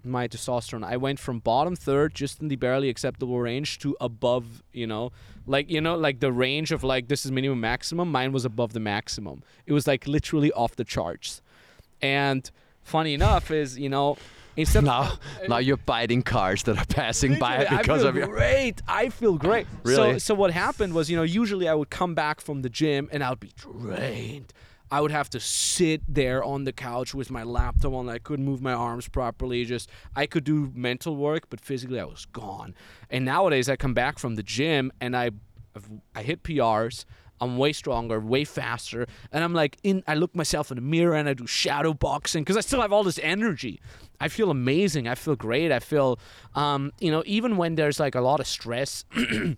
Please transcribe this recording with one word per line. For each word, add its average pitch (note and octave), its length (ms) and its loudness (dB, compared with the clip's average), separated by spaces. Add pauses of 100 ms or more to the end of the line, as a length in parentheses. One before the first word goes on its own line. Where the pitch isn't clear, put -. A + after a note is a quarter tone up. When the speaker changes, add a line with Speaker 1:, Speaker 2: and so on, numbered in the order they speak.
Speaker 1:
my B2 240 -2
testosterone. A#2 580 -4
I A#2 120 -4
went C3+ 220 -2
from A#2+ 200 -6
bottom C#3 360 2
third, D3 400 0
just - 260 -6
in D#3 60 -4
the C#3 80 -2
barely C3 340 0
acceptable B2 500 -4
range, B2 400 -4
to C#3+ 220 -2
above, A#2+ 600 -2 (100)
you A#2 140 -8
know, A2 240 -6 (340)
like, C#3 240 0
you D#3 120 0
know, E3 140 0
like, D3 240 0
the C3+ 120 2
range C3+ 400 0
of, C#3 120 -2
like, C3 240 0
this C3+ 180 -2
is C3+ 60 -4
minimum C3 280 0
maximum. D#3 520 -2
Mine C3 200 0
was C3 140 0
above A2+ 280 -2
the A#2 60 -4
maximum. G#2 640 -6 (220)
It D#3 80 0
was, D3 140 2
like, C#3 200 0
literally D3 460 2
off A#2 220 0
the A#2+ 80 -4
charts. - 580 -6 (600)
And C#3 480 0 (340)
funny D#3+ 300 0
enough E3+ 380 4
is, C#3+ 260 -2
you C#3 120 -4
know, C#3 280 2 (380)
instead D#3 280 4
Speaker 2:
Now, B2+ 200 4
Speaker 1:
of - 160 -2 (280)
Speaker 2:
now A#2 100 2
you're C3 200 4
biting A#2+ 440 2
cars G2 420 2
that G#2 140 2
are - 80 0
passing C3 540 2
by B2+ 200 2
Speaker 1:
Literally, C#3 180 2
I - 40 2
Speaker 2:
because - 200 4
Speaker 1:
feel C#3 80 6
Speaker 2:
of B2+ 60 0
your C#3 120 0
Speaker 1:
great. B3+ 600 2
I G#3 220 2
feel G#3 280 2
great. F3+ 300 2 (160)
Speaker 2:
Really? C#3 300 6
Speaker 1:
So, C3 40 0
so G#3 180 0
what G3 160 4
happened F#3+ 420 0
was, D#3+ 160 0
you F3 80 0
know, E3 60 2
usually F#3+ 440 0
I D#3+ 60 4
would D3+ 160 0
come F3 260 -2
back D3+ 260 -2
from C#3+ 200 -6
the B2+ 80 -2
gym D3 420 0
and C#3+ 120 -2
I B2+ 60 0
would B2+ 100 -4
be G2+ 160 -16
drained. A#2+ 960 -8 (380)
I C#3+ 100 2
would D3+ 100 0
have D3 200 -2
to B2+ 80 -6
sit - 680 0
there C3 360 2
on C#3 200 -4
the C3 100 -4
couch B2 400 -6
with C3+ 160 -6
my B2 140 -8
laptop A#2+ 500 2
on. B2+ 160 -4
I A#2 80 -6
couldn't C#3 280 -4
move C#3 140 -2
my B2+ 140 -2
arms A#2+ 340 -2
properly. B2 560 -2
Just, A#2+ 240 -4 (280)
I C#3+ 100 0
could D#3 180 0
do D3 300 0
mental B2 420 -4
work, D3 360 0
but B2 100 -14
physically B2+ 380 -6
I F2+ 60 -6
was - 200 -14
gone. G#2 480 -12 (380)
And B2+ 120 0
nowadays C#3 460 4
I C#3 60 2
come C3 180 0
back B2 240 0
from A#2+ 160 -4
the G#2+ 80 -4
gym C3 580 0
and B2 160 -4
I, A#2+ 140 0 (840)
I A2+ 80 -10
hit D#3 180 -4
P D#3 180 -4
Rs. A2+ 460 0 (360)
I'm B2 160 -2
way C#3+ 140 2
stronger, A#2 480 -2
way A#2+ 260 0
faster. A#2+ 600 -6 (260)
And D#3+ 120 0
I'm E3+ 100 0
like, D#3+ 300 2
in, F#3+ 240 2
I D#3 80 2
look E3 200 0
myself D#3 360 -2
in B2+ 40 -6
the A#2+ 60 -6
mirror E3 340 4
and D3 140 0
I C#3 60 0
do A#2+ 120 -12
shadow D3 460 0
boxing D3 500 -2
'cause F#3+ 140 2
I A3 40 2
still C4 200 0
have G#3 100 2
all G#3 120 8
this F#3 180 2
energy. E3 580 0 (400)
I D3 80 0
feel G#3 220 2
amazing. C#3 580 2
I A#2+ 80 0
feel D3+ 220 0
great. C3 340 2
I B2 80 4
feel, C3+ 400 2 (360)
um, C#3+ 440 0
you E3+ 120 2
know, D#3 160 2
even A3 300 0
when E3 180 0
there's, D3+ 240 2
like, C#3+ 160 0
a B2+ 60 2
lot C3+ 200 2
of - 60 -6
stress, - 640 -6
<clears throat> - 60 -8 (420)